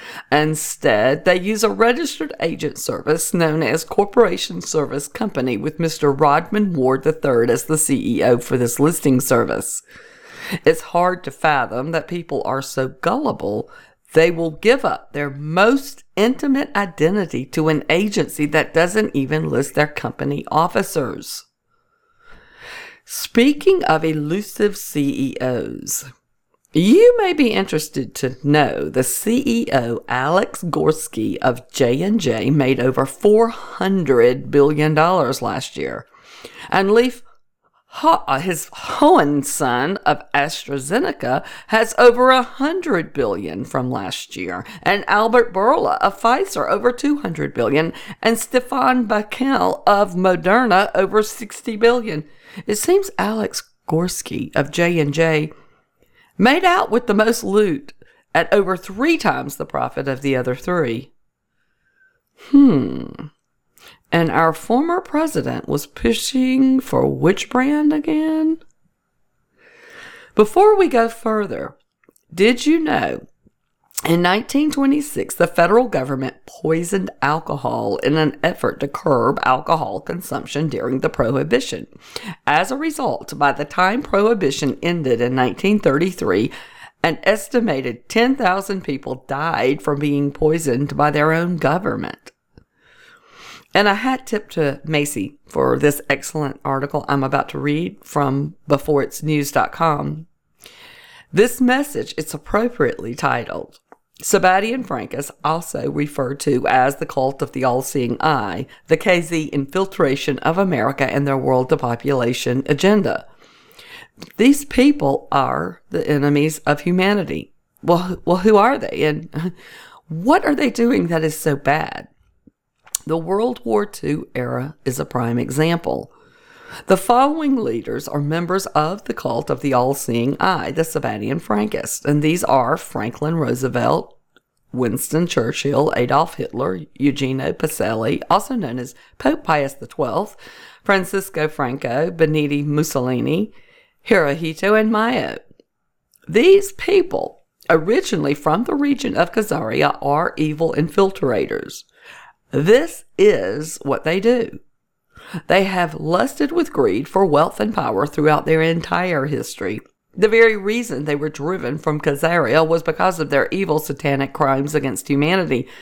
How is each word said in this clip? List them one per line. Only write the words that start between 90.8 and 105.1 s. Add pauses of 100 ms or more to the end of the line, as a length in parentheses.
by
their
own
government. (1400)
And
a
hat
tip
to
Macy
for
this
excellent
article
I'm
about
to
read
from (120)
before
it's
news
dot
com. (1040)
This
message,
it's
appropriately
titled, (420)
Sabatian
Frankus, (100)